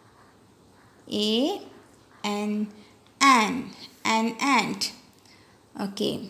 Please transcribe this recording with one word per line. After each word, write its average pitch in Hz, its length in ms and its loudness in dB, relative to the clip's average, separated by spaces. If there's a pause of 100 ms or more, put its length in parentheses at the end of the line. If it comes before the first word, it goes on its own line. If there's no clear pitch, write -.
(1120)
A 226 500 0 (600)
N, 208 460 -2 (540)
an, 220 500 4 (340)
an 226 340 0
ant. 220 520 0 (880)
Okay, 202 500 -6